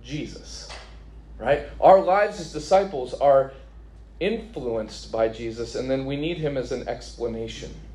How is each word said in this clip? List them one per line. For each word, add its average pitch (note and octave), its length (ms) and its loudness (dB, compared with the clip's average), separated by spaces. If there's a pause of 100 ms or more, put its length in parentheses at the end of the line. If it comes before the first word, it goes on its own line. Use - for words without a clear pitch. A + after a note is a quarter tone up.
Jesus," - 640 -10 (720)
right? C#3+ 220 2 (200)
Our F#3+ 200 10
lives F#3+ 380 2
as D#3+ 140 -10
disciples D3+ 640 0
are C3+ 380 6 (680)
influenced C3+ 920 -4
by A2+ 180 2
Jesus, A2+ 460 -8
and B2+ 140 -4
then C3+ 160 0
we C#3 120 -4
need D#3+ 200 -4
him D3 200 -2
as B2 140 -4
an A#2+ 160 -6
explanation A#2 880 -8 (220)